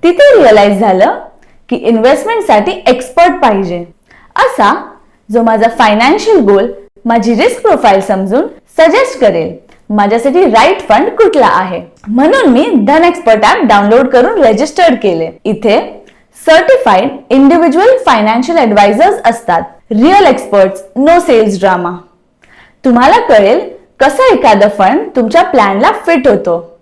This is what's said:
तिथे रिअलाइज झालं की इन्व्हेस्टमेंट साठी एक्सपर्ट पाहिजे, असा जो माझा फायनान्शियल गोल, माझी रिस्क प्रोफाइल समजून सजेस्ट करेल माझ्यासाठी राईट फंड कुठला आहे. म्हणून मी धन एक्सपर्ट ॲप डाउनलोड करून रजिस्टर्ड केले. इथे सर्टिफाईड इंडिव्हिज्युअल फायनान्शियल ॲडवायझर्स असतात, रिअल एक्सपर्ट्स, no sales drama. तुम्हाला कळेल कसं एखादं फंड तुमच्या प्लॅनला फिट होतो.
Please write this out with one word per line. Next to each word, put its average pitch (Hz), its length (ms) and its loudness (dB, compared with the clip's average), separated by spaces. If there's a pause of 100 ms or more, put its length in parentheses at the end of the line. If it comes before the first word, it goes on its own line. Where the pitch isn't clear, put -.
तिथे 392 380 4
रिअलाइज 202 380 2
झालं 208 400 0 (500)
की 247 60 -2
इन्व्हेस्टमेंट 262 680 -2
साठी 214 280 0 (160)
एक्सपर्ट 277 540 0
पाहिजे, 190 420 -2 (520)
असा 359 540 -2 (420)
जो 226 100 0
माझा 226 260 0 (120)
फायनान्शियल 262 580 0
गोल, 202 340 0 (340)
माझी 233 300 0
रिस्क 381 260 -2
प्रोफाइल 233 400 2
समजून 202 460 -4 (300)
सजेस्ट 392 420 0
करेल 170 340 -2 (360)
माझ्यासाठी 226 540 0
राईट 233 460 2
फंड 277 200 0
कुठला 349 380 0
आहे. 185 340 -4 (260)
म्हणून 311 420 0
मी 254 160 2 (220)
धन 320 160 2
एक्सपर्ट 233 400 0
ॲप 370 200 0
डाउनलोड 220 440 2
करून 269 360 0
रजिस्टर्ड 269 600 0
केले. 165 260 -2 (160)
इथे 214 580 -4 (420)
सर्टिफाईड 277 640 2 (200)
इंडिव्हिज्युअल 330 760 2
फायनान्शियल 247 520 0
ॲडवायझर्स 220 580 0 (100)
असतात, 180 360 -2 (300)
रिअल 339 340 2
एक्सपर्ट्स, 196 560 0 (160)
no 311 200 2 (120)
sales 220 340 0
drama. 175 280 -2 (960)
तुम्हाला 262 340 2
कळेल 226 500 0 (300)
कसं 466 340 2
एखादं 214 340 2
फंड 208 320 0 (160)
तुमच्या 240 260 0
प्लॅनला 247 500 0 (140)
फिट 294 220 0
होतो. 170 540 -4